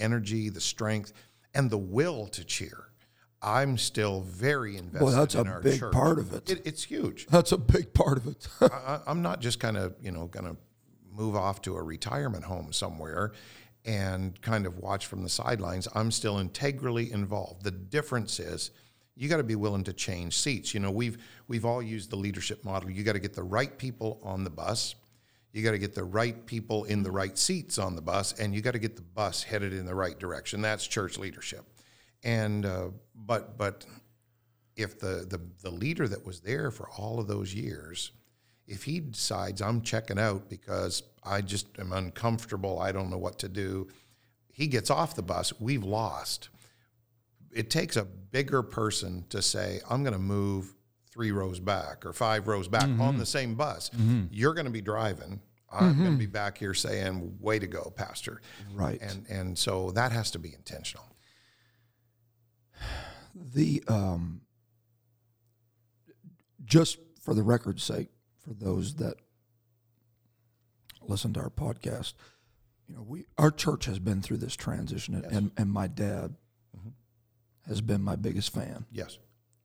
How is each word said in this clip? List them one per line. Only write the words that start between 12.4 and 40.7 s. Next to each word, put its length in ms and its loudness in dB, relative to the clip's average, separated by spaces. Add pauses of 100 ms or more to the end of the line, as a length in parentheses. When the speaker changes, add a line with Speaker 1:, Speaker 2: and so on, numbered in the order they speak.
Speaker 1:
home 260 -6
somewhere 600 -2 (540)
and 560 -2
kind 240 2
of 100 -4
watch 300 -2
from 160 -6
the 80 -4
sidelines. 640 -2
I'm 160 2
still 260 0
integrally 760 0
involved. 540 -4
The 60 0
difference 720 -2
is 320 -6 (440)
you 140 -6
gotta 120 4
be 140 2
willing 280 2
to 100 -4
change 440 -4
seats. 360 0
You 60 0
know, 100 2
we've, 260 0 (320)
we've 160 0
all 180 2
used 280 -6
the 60 -4
leadership 460 -4
model. 280 -4
You 140 -4
gotta 160 4
get 120 -4
the 100 -8
right 360 0
people 440 -4
on 220 -2
the 60 -4
bus. 460 -2 (560)
You 120 -2
gotta 140 4
get 160 -2
the 100 -4
right 400 0
people 400 -2
in 180 2
the 80 0
right 280 0
seats 400 0
on 180 0
the 60 -8
bus, 360 0
and 160 0
you 60 0
gotta 180 0
get 180 -2
the 60 -16
bus 420 -2
headed 280 -2
in 140 -6
the 80 -4
right 240 -2
direction. 420 -6
That's 260 0
church 300 -2
leadership. 480 -10 (580)
And, 440 2
uh, 220 -2 (260)
but, 420 -2
but 300 -4 (880)
if 240 -4
the, 280 -4
the, 120 -6 (220)
the 80 -6
leader 360 0
that 200 -4
was 140 -10
there 300 -2
for 200 -12
all 280 -4
of 100 -2
those 260 -2
years, 580 -8 (540)
if 180 -10
he 160 -4
decides, 600 -4
"I'm 180 2
checking 380 -2
out 320 0
because 520 -2 (220)